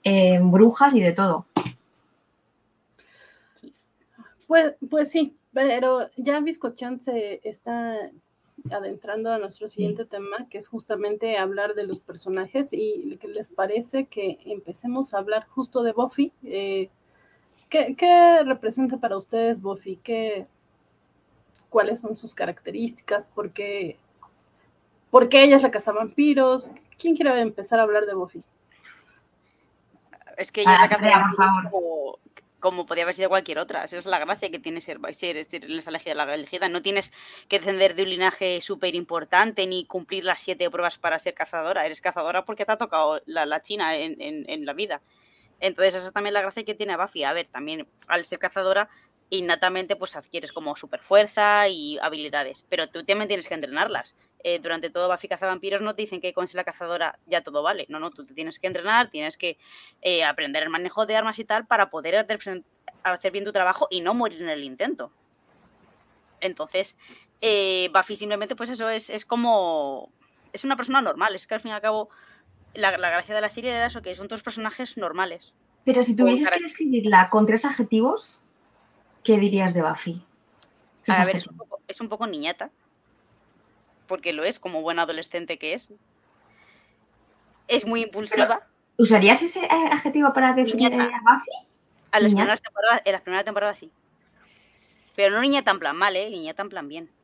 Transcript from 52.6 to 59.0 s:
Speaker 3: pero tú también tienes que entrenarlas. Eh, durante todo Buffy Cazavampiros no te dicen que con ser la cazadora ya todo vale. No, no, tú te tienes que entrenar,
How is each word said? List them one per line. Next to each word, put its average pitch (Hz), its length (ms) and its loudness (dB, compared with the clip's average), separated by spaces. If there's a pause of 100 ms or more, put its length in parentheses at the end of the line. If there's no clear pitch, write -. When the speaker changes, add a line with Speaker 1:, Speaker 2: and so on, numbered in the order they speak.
Speaker 3:
pero 165 200 -2
tú 165 160 -14
también 202 240 0
tienes 190 180 -4
que 175 80 -8
entrenarlas. 147 600 -4 (300)
Eh, 170 140 -2
durante 165 320 -6
todo 175 200 -2
Buffy 180 180 -4
Cazavampiros 190 520 -4
no 214 140 -4
te 214 80 -8
dicen 196 180 -10
que 180 140 -6
con 180 140 -4
ser 175 80 -10
la 180 80 -4
cazadora 170 640 -6
ya 165 160 -2
todo 147 200 -4
vale. 175 260 -2
No, 151 120 -12
no, 170 100 -4
tú 139 160 -20
te 135 80 -20
tienes 160 240 -12
que - 80 -8
entrenar, 202 440 0